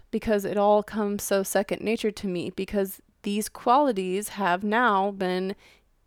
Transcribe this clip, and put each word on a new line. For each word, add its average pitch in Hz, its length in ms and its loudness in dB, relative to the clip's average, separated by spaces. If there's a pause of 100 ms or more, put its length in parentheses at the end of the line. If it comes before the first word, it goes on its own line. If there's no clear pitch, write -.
(100)
because 208 340 0
it 190 120 -4
all 208 260 6
comes 208 400 -4
so 196 200 0
second 190 400 -2
nature 220 280 -2
to 208 160 -6
me 175 240 -4
because 190 520 -4 (200)
these 208 260 -2
qualities 208 840 0
have 190 340 0
now 208 460 2
been 190 440 -2 (520)